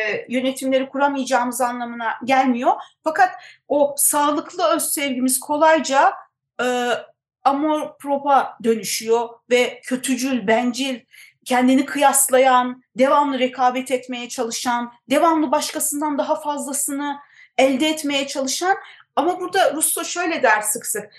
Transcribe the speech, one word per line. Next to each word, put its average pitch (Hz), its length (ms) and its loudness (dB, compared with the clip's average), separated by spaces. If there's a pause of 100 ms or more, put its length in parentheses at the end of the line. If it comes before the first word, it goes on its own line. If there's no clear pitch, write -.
(300)
yönetimleri 262 600 -2
kuramayacağımız 262 720 0
anlamına 240 520 -4 (120)
gelmiyor. 262 460 2 (320)
Fakat 370 260 2 (380)
o 285 300 2
sağlıklı 302 800 0
öz - 80 -2
sevgimiz 262 560 -2
kolayca, 311 720 2 (500)
e, - 20 -2 (800)
amor 302 540 0
prop'a 277 640 0
dönüşüyor 226 680 0 (220)
ve 247 320 0
kötücül, 254 640 -2
bencil, 240 520 0 (460)
kendini 254 400 4
kıyaslayan, 254 1000 2 (140)
devamlı 277 420 4
rekabet 254 520 0
etmeye 247 380 -6
çalışan, 240 640 -4 (160)
devamlı 302 420 4
başkasından 294 640 -2
daha 302 240 -2
fazlasını 285 760 -6 (400)
elde 269 320 2
etmeye 285 380 -4
çalışan, 311 500 -2 (380)
ama 359 240 0
burada 359 340 2
Rousseau 320 320 -2
şöyle 330 380 -4
der 214 180 4
sık - 240 -6
sık, - 340 -8